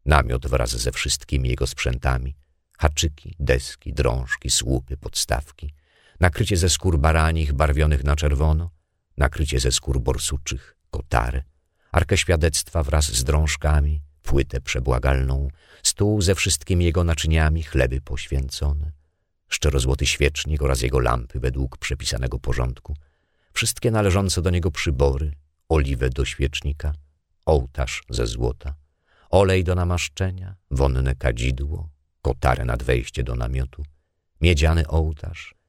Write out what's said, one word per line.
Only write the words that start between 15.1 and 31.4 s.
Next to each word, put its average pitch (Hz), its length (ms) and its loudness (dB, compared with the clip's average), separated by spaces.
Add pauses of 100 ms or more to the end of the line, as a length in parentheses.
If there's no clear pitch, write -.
stół 104 400 0
ze 92 120 4
wszystkimi 87 500 0
jego 87 200 2
naczyniami, 80 580 2
chleby 65 380 0
poświęcone, 71 920 -4 (560)
szczerozłoty 65 580 0
świecznik 73 560 0
oraz 67 200 0
jego 64 180 0
lampy 60 400 -2
według 64 380 -4
przepisanego 64 600 -4
porządku, 64 580 -4 (560)
wszystkie - 380 -2
należące 98 520 2
do 90 80 2
niego 87 200 2
przybory, 71 640 0 (360)
oliwę 69 420 2
do 69 140 -2
świecznika, 73 680 -4 (540)
ołtarz 65 640 0
ze 58 160 -2
złota, 58 480 -6 (560)
olej 95 340 4
do 90 100 0
namaszczenia, 92 840 -4 (140)
wonne 65 440 2
kadzidło, 65 760 -4 (320)